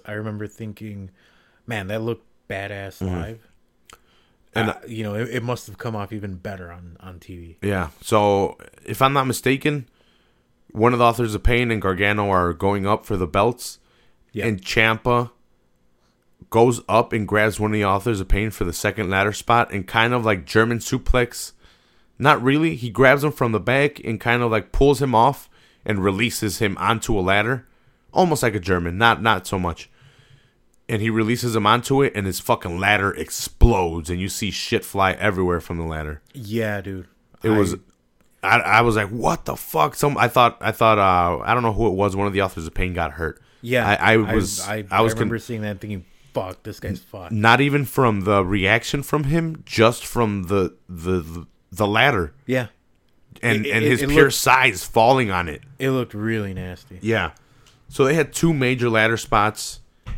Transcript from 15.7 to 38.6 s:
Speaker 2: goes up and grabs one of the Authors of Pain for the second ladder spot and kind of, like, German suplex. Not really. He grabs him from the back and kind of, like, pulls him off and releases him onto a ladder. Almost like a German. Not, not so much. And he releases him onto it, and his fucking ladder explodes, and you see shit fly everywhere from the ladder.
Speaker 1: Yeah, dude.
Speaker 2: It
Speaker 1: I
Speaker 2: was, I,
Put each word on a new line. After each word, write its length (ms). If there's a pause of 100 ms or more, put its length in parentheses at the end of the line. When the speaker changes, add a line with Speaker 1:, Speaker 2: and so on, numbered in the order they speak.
Speaker 2:
goes 380
up 240
and 160
grabs 320
one 120
of 20
the 100
Authors 360
of 80
Pain 220
for 140
the 80
second 380
ladder 220
spot 400
and 140
kind 280
of, 100
like, 220
German 320
suplex. 760 (640)
Not 240
really. 320
He 160
grabs 320
him 100
from 200
the 80
back 440
and 160
kind 220
of, 80
like, 220
pulls 300
him 120
off 340 (360)
and 180
releases 560
him 200
onto 400
a 20
ladder. 460 (460)
Almost 300
like 120
a 60
German. 380
Not, 240
not 240
so 120
much. 320 (1000)
And 140
he 80
releases 440
him 120
onto 360
it, 140
and 80
his 160
fucking 380
ladder 320
explodes, 960
and 100
you 120
see 200
shit 360
fly 260
everywhere 480
from 160
the 80
ladder. 380 (100)
Speaker 1:
Yeah, 480
dude. 260 (360)
Speaker 2:
It 80
Speaker 1:
I 80
Speaker 2:
was, 160 (680)
I, 180